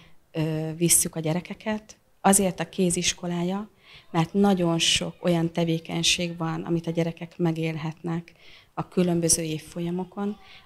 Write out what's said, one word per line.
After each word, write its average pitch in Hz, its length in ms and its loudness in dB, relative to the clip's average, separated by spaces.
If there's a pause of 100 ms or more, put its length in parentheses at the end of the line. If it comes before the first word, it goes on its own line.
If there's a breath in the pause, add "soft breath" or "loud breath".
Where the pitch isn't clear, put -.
(320 loud breath)
ö, 160 440 -2
visszük 170 400 2
a 165 40 -4
gyerekeket. 180 800 -4 (240)
Azért 196 380 4
a 170 100 -4
kéziskolája, 175 1000 -2 (420 loud breath)
mert 165 220 2
nagyon 180 460 4
sok 165 420 0
olyan 170 300 2
tevékenység 170 840 0
van, 160 240 -4
amit 170 260 -2
a 165 40 -4
gyerekek 165 460 -4
megélhetnek 160 920 -4 (420 loud breath)
a - 140 -6
különböző 170 540 2
évfolyamokon. 180 960 -6 (280 loud breath)